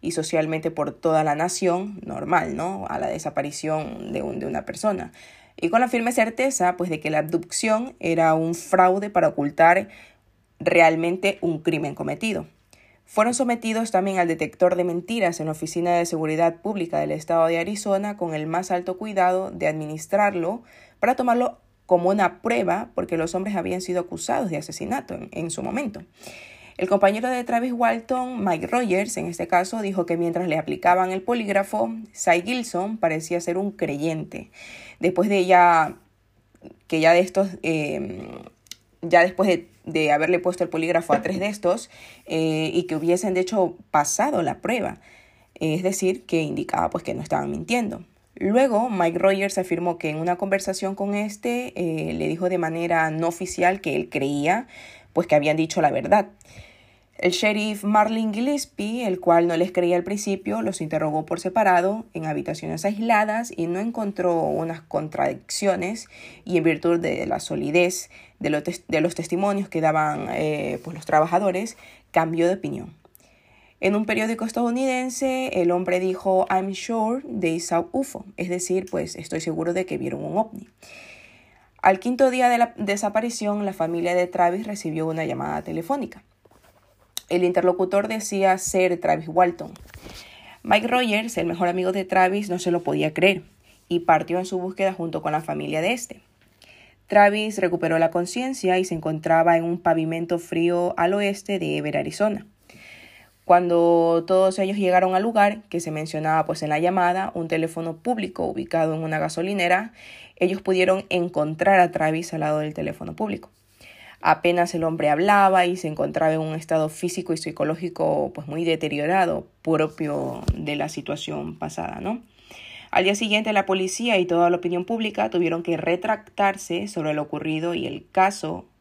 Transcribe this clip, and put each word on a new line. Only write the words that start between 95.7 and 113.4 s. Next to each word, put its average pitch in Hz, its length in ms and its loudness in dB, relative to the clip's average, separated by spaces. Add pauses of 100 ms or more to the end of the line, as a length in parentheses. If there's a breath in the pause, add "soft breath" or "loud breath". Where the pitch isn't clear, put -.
de 196 120 0
este. - 280 -10 (840 soft breath)
Travis 208 500 4
recuperó 170 400 0
la 165 140 4
conciencia 185 640 0
y 185 80 0
se 185 100 -4
encontraba 165 600 4
en 165 60 2
un 170 160 -2
pavimento 165 580 0
frío 175 580 0
al 175 180 2
oeste 202 460 -2
de 151 180 -2
Ever, 147 200 -4
Arizona. 202 480 -2 (1000 loud breath)
Cuando 170 800 6
todos 190 320 4
ellos 196 180 0
llegaron 185 380 4
al 190 80 2
lugar 214 460 2
que 170 100 -2
se 165 120 -8
mencionaba, 156 540 0
pues, - 160 -4
en 151 80 -4
la 151 100 2
llamada, 180 560 2
un 165 120 -4
teléfono 165 500 -4
público 220 480 -4
ubicado 160 480 -2
en 160 80 -4
una 160 180 -4
gasolinera, 180 720 0 (440 loud breath)
ellos 180 260 0
pudieron 185 480 2
encontrar 175 720 2
a 175 120 6
Travis 160 420 -2
al 160 80 -4
lado 151 180 0
del 151 140 -4
teléfono 160 420 -8
público. 208 340 -8 (760 loud breath)